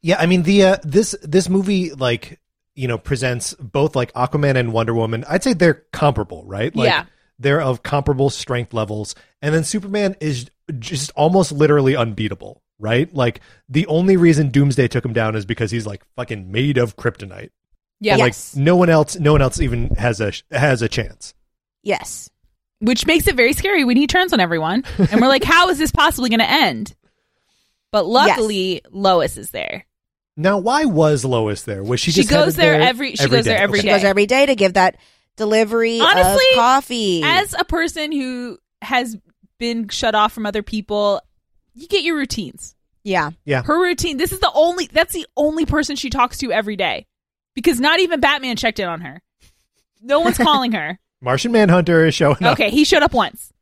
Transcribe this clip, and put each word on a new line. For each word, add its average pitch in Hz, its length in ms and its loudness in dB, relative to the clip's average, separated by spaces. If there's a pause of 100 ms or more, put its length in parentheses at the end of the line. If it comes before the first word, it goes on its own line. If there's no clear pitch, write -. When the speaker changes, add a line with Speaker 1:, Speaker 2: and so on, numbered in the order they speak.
Speaker 1:
Yeah, 175 180 0
I 160 80 2
mean, 180 160 2
the, 196 200 4
uh, 190 200 4
this, 190 380 0
this 175 280 0
movie, 185 420 0
like, 127 480 -4 (360)
you 131 120 -6
know, 117 100 -4
presents 123 580 -4
both, 139 400 -2
like, 123 180 -2
Aquaman 139 420 0
and 120 180 0
Wonder 113 200 0
Woman. 113 360 -2
I'd 180 140 -2
say 262 100 2
they're 165 380 2
comparable, 107 540 -2
right? 101 300 -6
Like, 226 120 0
Speaker 2:
Yeah. 165 180 0 (340)
Speaker 1:
they're 139 220 0
of 131 220 -4
comparable 139 460 -2
strength 120 440 -6
levels. 107 400 -6 (280)
And 151 120 -2
then 160 120 0
Superman 196 560 -4
is 131 280 -6 (300)
just 135 380 -8
almost 170 340 2
literally 143 460 4
unbeatable, 104 680 -6 (160)
right? 120 340 -2
Like, 123 280 -2 (260)
the 147 200 0
only 180 280 2
reason 156 340 4
Doomsday 139 380 2
took - 160 -2
him 120 100 -4
down 110 220 0
is 104 100 -6
because 107 240 -4
he's, 113 160 -6
like, 101 180 -12 (120)
fucking 107 340 -10
made 127 280 0
of 120 180 0
kryptonite. 98 540 -8 (500)
Speaker 2:
Yeah. 208 160 2
Speaker 1:
Like, 123 140 4
Speaker 3:
Yes. - 260 -10
Speaker 1:
no 147 200 4
one 180 140 4
else, 156 300 2
no 151 140 4
one 143 80 4
else 131 200 -2
even 120 340 -2
has 107 240 -2
a, 104 140 -2 (180)
has 131 300 0
a 113 80 -2
chance. - 440 -8 (500)
Speaker 3:
Yes. - 460 -6 (500)
Speaker 2:
Which 226 260 0
makes 320 220 2
it 320 100 0
very 254 160 4
scary 381 320 0
when 240 100 2
he 277 120 4
turns 359 260 0
on 220 80 2
everyone. 170 420 0 (140)
And 202 240 2
we're 254 80 4
like, 269 160 2
"How 349 240 4
is 311 80 -2
this 311 160 -2
possibly 285 360 0
gonna 226 140 2
end?" 202 500 -2 (1000)
But 202 120 2
luckily, 208 680 0
Speaker 3:
Yes. - 80 -8 (100)
Speaker 2:
Lois 185 460 0
is - 140 -14
there. - 340 -10 (500)
Speaker 1:
Now, 190 220 0
why 247 260 0
was 156 400 2
Lois 110 380 -2
there? 101 200 -10
Was 117 200 -2
she 165 100 -2
Speaker 2:
She 151 120 2
Speaker 1:
just 208 60 0
Speaker 2:
goes 294 100 4
Speaker 1:
headed 294 160 2
Speaker 2:
there 311 240 2
Speaker 1:
there - 100 4
Speaker 2:
every, 254 260 -6
she - 80 -2
Speaker 1:
every 123 140 2
Speaker 2:
goes 113 80 0
there 214 120 0
Speaker 1:
day? 196 60 2
Speaker 2:
every 202 160 0
Speaker 1:
Okay. 202 80 -2
Speaker 3:
She 185 60 2
goes 202 80 2
Speaker 2:
day. 196 80 2
Speaker 3:
every 208 160 2
day 262 220 2
to 269 80 2
give 190 180 2
that 185 240 2 (400)
delivery 226 640 0
Speaker 2:
Honestly, 415 500 4
Speaker 3:
of 508 60 4
coffee. 233 640 0
Speaker 2:
as 370 340 0
a 349 60 -2
person 320 480 -4
who 254 460 -8 (240)
has 247 340 -4 (440)
been 233 280 -4
shut 220 260 -4
off 214 200 0
from 220 120 -8
other 208 180 -4
people, 208 580 -4 (520)
you 302 140 -20
get 392 160 0
your 320 140 -2
routines. - 580 -8 (300)
Speaker 3:
Yeah. 170 260 -2 (140)
Speaker 1:
Yeah. 135 180 -2
Speaker 2:
Her 320 180 0
routine, 349 360 -2
this 349 160 -4
is 370 80 -8
the 359 120 0
only, 349 340 0
that's - 260 -2
the 330 120 -8 (120)
only 311 280 0
person 294 300 -2
she 262 140 -8
talks 247 300 -2
to 247 120 -4
every 208 240 -4
day. 165 300 -4 (500)
Because 247 240 0
not 311 220 2
even 339 180 0
Batman 262 380 0
checked 220 220 -4
in 185 100 -4
on 165 120 -8
her. 151 200 -16 (800)
No 277 180 2
one's 339 180 0
Speaker 3:
<laughs> - 20 -4
Speaker 2:
calling 269 340 2
her. 165 260 -8 (220)
Speaker 1:
Martian 131 320 -2
Manhunter 175 520 4
is 151 100 2
showing 147 280 2
up. 240 100 4
Speaker 2:
Okay, 247 160 0
he 285 140 2
showed 302 200 4
up - 100 0
once. - 480 -4